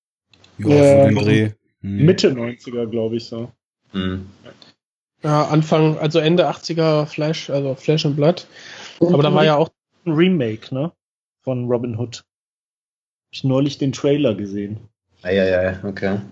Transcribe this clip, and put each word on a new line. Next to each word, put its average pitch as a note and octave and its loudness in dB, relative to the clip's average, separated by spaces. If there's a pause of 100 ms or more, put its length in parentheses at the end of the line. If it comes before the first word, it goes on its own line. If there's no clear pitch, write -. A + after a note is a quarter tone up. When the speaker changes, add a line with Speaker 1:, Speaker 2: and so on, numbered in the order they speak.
(580)
Speaker 1:
Ja, G#2+ -6
Speaker 2:
Äh, C#3+ 6
Speaker 1:
so A2 6
den G#2 2
Dreh. G#2+ 4 (320)
Hm. G2+ 0
Speaker 2:
Mitte F#3+ 4
neunziger, A#2+ -8
glaub A2+ -4
ich, A2+ -6
so. A#2 -12 (400)
Speaker 3:
Hm. F#2+ -6 (960)
Speaker 4:
Ja, D3+ 2
Anfang, D#3 2
also D#3 -2
Ende D#3+ 2
achtziger D#3+ -2
Flash, D3+ -6
also C#3 -4
Flash D#3 -2
and C#3+ 0
Blood. D3+ 0 (520)
Speaker 2:
Und F3 2
Speaker 4:
Aber C#3+ 4
da D3 2
war D3+ 4
ja D#3 4
auch D#3+ 0 (360)
Speaker 2:
ein E3+ -2
Remake, D3 0
ne? C#3+ -6 (520)
Von B2+ -4
Robin A#2+ -4
Hood. A2+ -8
Hab - -20 (1080)
ich - -16
neulich C#3 0
den C#3 -4
Trailer C#3+ 0
gesehen. G2+ -8 (440)
Speaker 3:
Ei, F#2 -2
ei, F#2 0
ei, F#2+ -8
okay. G2+ -4 (120)